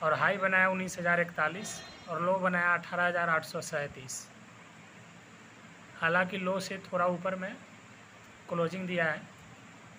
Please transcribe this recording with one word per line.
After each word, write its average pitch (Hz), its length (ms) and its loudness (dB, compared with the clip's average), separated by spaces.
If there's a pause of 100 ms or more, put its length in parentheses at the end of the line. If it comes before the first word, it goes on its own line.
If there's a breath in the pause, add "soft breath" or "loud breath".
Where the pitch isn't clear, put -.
और 156 120 4
हाई 165 220 2
बनाया 190 320 4
उन्नीस 185 300 -2
हज़ार 175 220 4
इकतालीस 170 600 -2 (280)
और 165 120 -4
लो 180 180 4
बनाया 180 340 4
अठारह 175 320 0
हज़ार 175 240 2
आठ 160 160 2
सौ 165 180 -6
सैंतीस। 139 640 -8 (1700)
हालांकि 180 440 2
लो 185 220 0
से 196 220 -6
थोड़ा 180 240 0
ऊपर 180 280 -2
में 190 200 -8 (920)
क्लोजिंग 175 380 -2
दिया 175 180 0
है। 156 160 -2 (760)